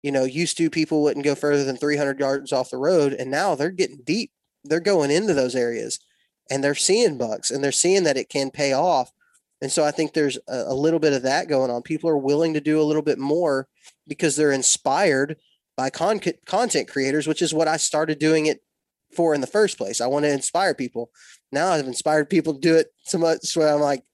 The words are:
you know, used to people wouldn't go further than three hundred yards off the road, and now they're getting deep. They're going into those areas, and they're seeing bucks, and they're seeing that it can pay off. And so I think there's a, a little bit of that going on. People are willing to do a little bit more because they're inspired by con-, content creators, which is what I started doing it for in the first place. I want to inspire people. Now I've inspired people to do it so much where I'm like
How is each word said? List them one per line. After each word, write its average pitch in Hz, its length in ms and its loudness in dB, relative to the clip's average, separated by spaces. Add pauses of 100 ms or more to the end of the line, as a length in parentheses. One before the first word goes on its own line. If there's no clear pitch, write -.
you 143 80 -4
know, 135 120 2
used 156 340 -2
to 165 120 2
people 156 340 0
wouldn't 143 220 0
go 143 100 2
further 143 280 0
than 135 140 -4
three 147 200 -2
hundred 139 220 -2
yards 139 340 -2
off 127 160 -2
the 127 80 -8
road, 143 360 2
and 127 160 -8
now 160 260 0
they're 147 140 -2
getting 175 360 -4
deep. 202 260 -4 (320)
They're 156 160 -2
going 165 320 2
into 185 220 2
those 131 220 0
areas, 117 440 -4 (500)
and 135 140 -2
they're 143 120 0
seeing 190 420 2
bucks, 113 340 -4
and 127 100 -4
they're 139 120 0
seeing 185 320 2
that 143 100 2
it - 140 -4
can 139 220 -2
pay 139 200 -2
off. 139 400 0 (500)
And 135 80 -6
so 156 140 0
I 147 80 2
think 151 220 -2
there's 143 240 0 (100)
a, 123 200 -6
a 135 60 -4
little 156 260 2
bit 151 120 4
of 131 120 0
that 143 260 0
going 131 200 2
on. 120 120 -4
People 156 280 -4
are 156 80 2
willing 147 360 0
to 151 80 -2
do 151 180 2
a 156 40 4
little 151 180 2
bit 143 180 0
more 143 480 0 (400)
because 147 300 -2
they're 151 160 4
inspired 143 800 2 (400)
by 131 140 -2
con-, 196 320 -2 (240)
content 190 420 0
creators, 139 400 -2
which 156 140 -2
is 156 120 0
what 156 140 2
I 160 80 0
started 156 440 -2
doing 156 260 2
it 156 160 0 (520)
for 165 220 2
in 139 60 -2
the 127 60 -4
first 208 300 0
place. 101 220 -6
I 117 80 -2
want 143 160 0
to 147 80 2
inspire 160 420 0
people. 120 380 -8 (400)
Now 165 200 0
I've 151 140 0
inspired 151 440 0
people 160 240 2
to 139 80 -8
do 165 160 4
it 160 100 4 (160)
so - 140 -4
much 165 400 0
where 151 160 4
I'm 147 80 2
like 143 220 0 (100)